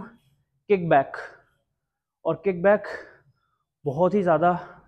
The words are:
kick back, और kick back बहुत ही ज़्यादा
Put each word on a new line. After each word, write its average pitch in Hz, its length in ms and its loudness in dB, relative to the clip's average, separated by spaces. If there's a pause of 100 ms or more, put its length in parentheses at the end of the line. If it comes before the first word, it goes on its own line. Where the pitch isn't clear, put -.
(720)
kick 180 180 0
back, 143 280 2 (1080)
और 160 200 -4
kick 180 180 -2
back 202 240 2 (1000)
बहुत 170 300 0
ही 208 80 0
ज़्यादा 170 300 2 (360)